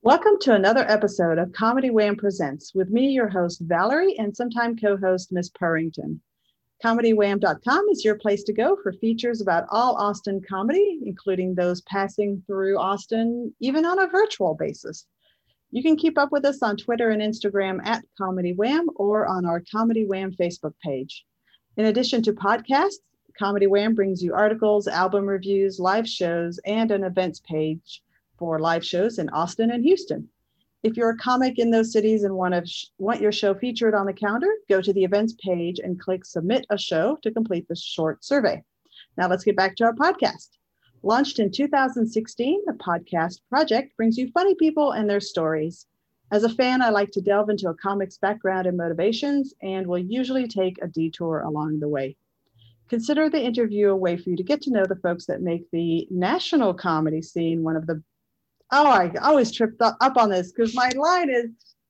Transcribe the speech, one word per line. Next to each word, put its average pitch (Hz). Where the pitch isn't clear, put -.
Welcome 349
to 254
another 208
episode 196
of 180
Comedy 247
Wham 208
Presents 180
with 190
me, 254
your 254
host, 175
Valerie, 214
and 208
sometime 233
co-host, 190
Miss 175
Purrington. 160
Comedy 226
wham 202
dot 175
com 339
is 311
your 214
place 202
to 214
go 269
for 185
features 226
about 170
all 240
Austin 196
comedy, 302
including 185
those 180
passing 196
through 190
Austin, 226
even 269
on 359
a 381
virtual 359
basis. -
You 254
can 311
keep 311
up 285
with 277
us 277
on 208
Twitter 233
and 214
Instagram 202
at 226
Comedy 185
Wham 277
or 202
on 185
our 170
Comedy 226
Wham 190
Facebook 175
page. 139
In 214
addition 233
to 220
podcasts, 240
Comedy 202
Wham 208
brings 190
you 175
articles, 208
album 190
reviews, 196
live 202
shows, 170
and 220
an 196
events 185
page 156
for 165
live 165
shows 220
in 160
Austin 190
and 240
Houston. -
If 226
you're 233
a 226
comic 254
in 233
those 226
cities 220
and 190
want 180
to 175
sh-, -
want 202
your 208
show 202
featured 226
on 196
the 196
calendar, 226
go 190
to 190
the 190
events 208
page 175
and 180
click 185
Submit 190
a 208
Show 196
to 220
complete 226
the 170
short -
survey. 240
Now 180
let's 185
get 202
back 190
to 226
our 233
podcast. 320
Launched 240
in 202
two 285
thousand 262
sixteen, 240
the 330
podcast 175
project 269
brings 226
you 262
funny 370
people 311
and 214
their 202
stories. 160
As 208
a 226
fan, 254
I 233
like 202
to 190
delve 202
into 202
a 165
comic's 196
background 190
and 180
motivations, 226
and 190
will 180
usually 247
take 185
a 180
detour 160
along 151
the 147
way. 135
Consider 294
the 302
interview 220
a 190
way 180
for 175
you 175
to 185
get 294
to 269
know 208
the 190
folks 175
that 180
make 170
the 165
national 208
comedy 160
scene 165
one 160
of 160
the, 160
oh, 294
I 190
always 269
trip 226
th-, 226
up 262
on 220
this 180
'cause 226
my 254
line 330
is, 240